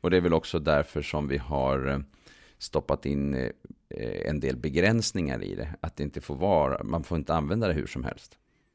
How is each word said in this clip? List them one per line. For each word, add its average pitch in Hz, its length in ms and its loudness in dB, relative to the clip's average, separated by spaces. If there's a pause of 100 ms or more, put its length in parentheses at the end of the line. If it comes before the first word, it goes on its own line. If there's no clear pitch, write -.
Och 90 100 0
det 92 60 6
är 90 40 8
väl 87 140 4
också 82 240 0
därför 73 440 2
som 73 260 -2
vi 69 100 0
har, 67 500 0
eh, 69 100 0 (600)
stoppat - 480 -2
in, 71 280 0
eh, 64 160 -2 (760)
en 76 160 0
del 65 160 0
begränsningar 80 880 2
i 50 120 -6
det. 62 260 -8
Att - 160 -8
det 73 60 -4
inte 73 180 -4
får 69 160 -8
vara, 76 480 2
man 80 200 -2
får 85 140 -2
inte 76 160 0
använda 87 340 2
det 82 60 2
hur 76 120 -2
som - 180 -6
helst. - 340 -10 (360)